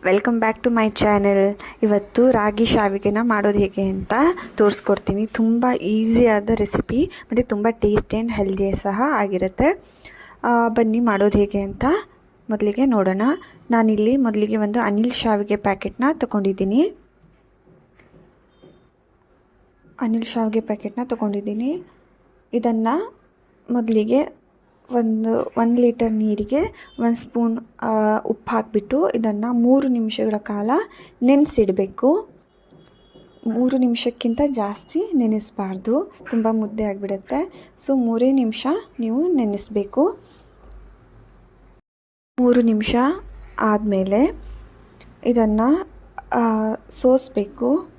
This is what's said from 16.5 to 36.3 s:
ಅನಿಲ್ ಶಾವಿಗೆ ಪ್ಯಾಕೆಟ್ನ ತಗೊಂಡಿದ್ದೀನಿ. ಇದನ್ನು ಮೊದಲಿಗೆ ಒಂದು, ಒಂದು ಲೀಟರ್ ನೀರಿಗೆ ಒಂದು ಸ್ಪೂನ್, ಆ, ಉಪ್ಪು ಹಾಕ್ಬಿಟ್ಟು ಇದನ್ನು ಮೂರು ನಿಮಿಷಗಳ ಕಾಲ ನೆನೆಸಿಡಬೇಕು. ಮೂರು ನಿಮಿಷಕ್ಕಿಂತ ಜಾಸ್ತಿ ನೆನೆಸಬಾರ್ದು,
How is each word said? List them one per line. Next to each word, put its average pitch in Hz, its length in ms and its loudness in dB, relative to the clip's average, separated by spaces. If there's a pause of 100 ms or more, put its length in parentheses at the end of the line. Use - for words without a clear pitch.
ಅನಿಲ್ 226 240 -2
ಶಾವಿಗೆ 220 360 -2
ಪ್ಯಾಕೆಟ್ನ 214 440 -8
ತಗೊಂಡಿದ್ದೀನಿ. 226 800 -6 (680)
ಇದನ್ನು 240 640 -2 (560)
ಮೊದಲಿಗೆ 226 680 0 (520)
ಒಂದು, 226 680 0
ಒಂದು 233 240 2
ಲೀಟರ್ 233 320 2
ನೀರಿಗೆ 214 480 0 (380)
ಒಂದು 233 180 0
ಸ್ಪೂನ್, 233 420 -2 (240)
ಆ, 214 360 0
ಉಪ್ಪು - 320 -6
ಹಾಕ್ಬಿಟ್ಟು 226 600 -2
ಇದನ್ನು 220 420 -2
ಮೂರು 247 360 4
ನಿಮಿಷಗಳ 220 500 -2
ಕಾಲ 208 320 -4 (520)
ನೆನೆಸಿಡಬೇಕು. 247 1080 2 (1160)
ಮೂರು 247 300 0
ನಿಮಿಷಕ್ಕಿಂತ 240 720 0
ಜಾಸ್ತಿ 269 680 -4
ನೆನೆಸಬಾರ್ದು, 214 960 -2 (180)